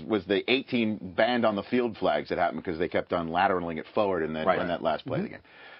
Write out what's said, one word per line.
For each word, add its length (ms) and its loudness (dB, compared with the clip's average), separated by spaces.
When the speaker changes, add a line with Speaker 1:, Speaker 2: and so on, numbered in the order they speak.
Speaker 1:
was 200 0
the 240 2
eighteen 680 0
banned 300 4
on 100 2
the 60 0
field 340 0
flags 320 0
that 100 -2
happened 260 0
'cause 140 -4
they 100 0
kept 240 -2
on 180 0
lateraling 480 0
it 160 -8
forward 280 2
in 120 -2
that, 120 -2
Speaker 2:
Right. 120 4
Speaker 1:
in 100 -2
that 140 -2
last 240 0
play 120 -2
Speaker 2:
Mm-hmm. 80 -2
Speaker 1:
of 40 -12
the 60 -14
game. 80 -18